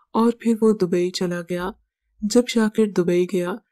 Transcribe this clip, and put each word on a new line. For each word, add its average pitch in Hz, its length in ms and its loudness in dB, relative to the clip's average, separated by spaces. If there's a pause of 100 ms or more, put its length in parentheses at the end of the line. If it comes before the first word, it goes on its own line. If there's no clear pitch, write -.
(140)
और 233 280 2
फिर 226 200 0
वो 220 120 6
दुबई 180 380 0
चला 175 300 -4
गया। 180 300 -8 (480)
जब 240 280 2
शाकिर 214 440 0
दुबई 180 340 0
गया 180 320 -6 (140)